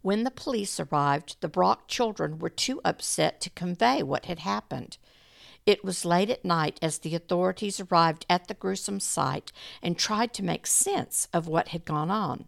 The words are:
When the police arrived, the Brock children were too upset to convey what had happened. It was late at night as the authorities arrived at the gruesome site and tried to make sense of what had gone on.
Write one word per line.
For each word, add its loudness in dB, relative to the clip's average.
When 2
the 0
police -4
arrived, 0
the -4
Brock 2
children -2
were -4
too -4
upset 0
to -8
convey 2
what -2
had -6
happened. -6
It 4
was -4
late 4
at -4
night 2
as -2
the -6
authorities 0
arrived 4
at 2
the -8
gruesome -4
site -2
and -2
tried 0
to -8
make -4
sense 0
of 0
what 0
had -8
gone -2
on. -2